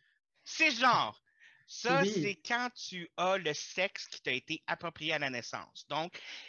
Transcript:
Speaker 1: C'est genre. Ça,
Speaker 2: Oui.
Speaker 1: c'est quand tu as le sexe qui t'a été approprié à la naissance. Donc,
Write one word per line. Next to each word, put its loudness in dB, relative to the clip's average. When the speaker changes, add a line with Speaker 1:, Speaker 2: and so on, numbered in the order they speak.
Speaker 1:
C'est 2
genre. 4
Ça, 2
Speaker 2:
Oui. 4
Speaker 1:
c'est 0
quand -2
tu -10
as 4
le 0
sexe -4
qui -14
t'a -2
été -4
approprié -4
à 0
la -2
naissance. -8
Donc, -2